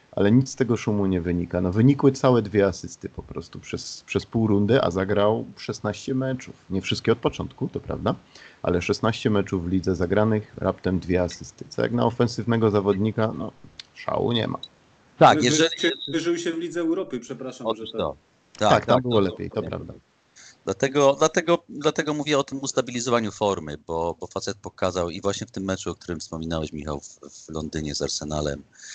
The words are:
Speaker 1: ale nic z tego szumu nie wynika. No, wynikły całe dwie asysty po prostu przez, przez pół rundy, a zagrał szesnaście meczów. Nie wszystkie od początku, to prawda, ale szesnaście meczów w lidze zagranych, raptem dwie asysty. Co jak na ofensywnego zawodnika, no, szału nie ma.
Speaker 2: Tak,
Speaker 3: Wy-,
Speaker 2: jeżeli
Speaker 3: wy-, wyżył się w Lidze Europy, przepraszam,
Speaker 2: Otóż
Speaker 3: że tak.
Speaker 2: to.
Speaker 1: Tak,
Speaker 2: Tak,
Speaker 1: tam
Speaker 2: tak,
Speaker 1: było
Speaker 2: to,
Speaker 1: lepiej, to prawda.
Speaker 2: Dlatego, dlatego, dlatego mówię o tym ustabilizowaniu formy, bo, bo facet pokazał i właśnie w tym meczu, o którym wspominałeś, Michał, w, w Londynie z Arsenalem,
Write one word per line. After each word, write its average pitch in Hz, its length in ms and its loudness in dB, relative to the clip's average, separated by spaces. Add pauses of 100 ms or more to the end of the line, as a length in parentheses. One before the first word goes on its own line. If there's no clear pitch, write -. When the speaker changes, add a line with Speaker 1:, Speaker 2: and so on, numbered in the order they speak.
(120)
Speaker 1:
ale 101 200 4
nic 131 180 6
z - 60 -12
tego 117 220 2
szumu 104 280 0
nie 92 160 2
wynika. 87 400 -2
No, 92 100 0
wynikły 135 400 6
całe 127 300 4
dwie 98 260 4
asysty - 420 -6
po - 140 -12
prostu - 360 -12
przez, - 460 -10
przez - 200 -2
pół 113 220 0
rundy, 104 340 4
a 90 100 2
zagrał 101 540 2 (120)
szesnaście 107 580 -6
meczów. 131 400 -4 (140)
Nie 92 120 -2
wszystkie - 300 0
od 143 60 4
początku, - 500 -4
to - 120 -6
prawda, 82 360 -4 (480)
ale 90 180 0
szesnaście - 480 0
meczów 98 360 0
w 87 60 -4
lidze 92 240 0
zagranych, 104 640 0
raptem 92 420 -2
dwie 90 220 0
asysty. - 480 -8
Co - 120 -4
jak 117 100 0
na 120 140 2
ofensywnego 117 680 2
zawodnika, 104 680 0
no, - 140 -8 (420)
szału - 380 -2
nie 117 160 -2
ma. - 120 -6 (580)
Speaker 2:
Tak, 135 200 10
Speaker 3:
Wy-, 113 80 2
Speaker 2:
jeżeli 156 360 2
Speaker 3:
wy-, 151 300 -2
wyżył 170 260 -2
się 170 140 -4
w 165 60 -6
Lidze 165 220 -6
Europy, 165 400 -2
przepraszam, 123 480 -10
Speaker 2:
Otóż 110 200 -4
Speaker 3:
że - 40 -14
tak. 110 100 -4
Speaker 2:
to. 73 140 -2 (420)
Speaker 1:
Tak, 104 120 2
Speaker 2:
Tak, 107 160 4
Speaker 1:
tam 120 100 4
Speaker 2:
tak, 127 80 0
Speaker 1:
było 123 120 0
Speaker 2:
to, 107 40 6
Speaker 1:
lepiej, 92 320 -2
to - 120 -4
prawda. 87 300 -10 (720)
Speaker 2:
Dlatego, 139 540 4
dlatego, 165 500 2
dlatego 151 440 -2
mówię 147 260 0
o 139 40 2
tym 135 180 -8
ustabilizowaniu 120 680 -2
formy, 85 460 -2 (100)
bo, 82 320 -2
bo 87 80 -10
facet 98 300 -6
pokazał 90 520 -2
i 82 120 -10
właśnie 98 260 -2
w - 40 -20
tym 95 120 -6
meczu, 95 280 -4
o 82 40 -6
którym 85 240 -8
wspominałeś, 80 540 -6
Michał, 73 260 -6
w, - 200 -20 (260)
w - 40 -20
Londynie 78 460 -6
z - 60 -6
Arsenalem, 73 600 -4 (320)